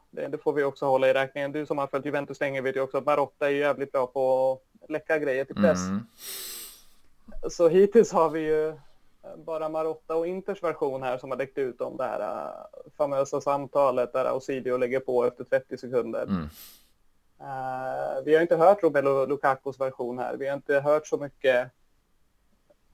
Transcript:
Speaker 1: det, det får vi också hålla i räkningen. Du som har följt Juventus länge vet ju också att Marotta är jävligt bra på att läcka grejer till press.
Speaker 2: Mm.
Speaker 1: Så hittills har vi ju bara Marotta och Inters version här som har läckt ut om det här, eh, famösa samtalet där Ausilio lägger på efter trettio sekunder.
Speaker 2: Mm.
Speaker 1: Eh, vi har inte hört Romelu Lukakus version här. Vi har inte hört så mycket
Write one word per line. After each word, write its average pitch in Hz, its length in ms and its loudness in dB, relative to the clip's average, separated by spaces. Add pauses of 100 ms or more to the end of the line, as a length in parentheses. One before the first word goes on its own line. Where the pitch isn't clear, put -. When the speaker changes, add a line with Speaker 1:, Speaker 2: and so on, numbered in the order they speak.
(100)
Speaker 1:
det, 147 180 -8
det 143 100 -8
får 151 140 -2
vi 143 120 0
också 139 220 -4
hålla 131 220 4
i 131 60 4
räkningen. 139 380 -2
Du 151 140 -6
som 151 120 -4
har 139 80 -2
följt 135 200 -4
Juventus 139 340 -4
länge 139 200 -2
vet 127 160 -2
ju 131 40 0
också 135 180 -2
att 131 80 -4
Marotta 143 400 0
är 143 80 2
jävligt 139 380 -2
bra 131 140 0
på 131 460 0 (300)
att - 80 -20
läcka 156 280 -2
grejer 139 260 -2
till - 120 -10
press. 160 300 4
Speaker 2:
Mm. 98 200 -6 (1400)
Speaker 1:
Så 170 180 4
hittills 196 440 6
har 165 180 4
vi 160 100 -4
ju 156 340 0 (600)
bara 156 320 -8
Marotta 160 480 -4
och 165 100 0
Inters 190 360 -6
version 139 400 -4
här 127 160 -4
som 135 120 -14
har 127 80 -4
läckt 139 200 -6
ut 127 220 -4
om 123 160 -6
det 127 80 -4
här, 107 160 -4
eh, - 760 -8
famösa 139 440 0
samtalet 139 720 2
där 131 120 0
Ausilio 127 520 -2
lägger 127 240 0
på 127 240 0
efter 123 200 -2
trettio 131 320 -2
sekunder. 117 460 -2
Speaker 2:
Mm. 92 200 -2 (1000)
Speaker 1:
Eh, 131 840 -6
vi 147 100 6
har 160 80 6
inte 170 140 4
hört 185 260 6
Romelu 139 440 2
Lukakus 135 540 -2
version 131 380 -4
här. 123 180 -6
Vi 135 120 -8
har 139 60 -4
inte 139 260 0
hört 147 260 2
så 156 100 -2
mycket 131 540 0 (1200)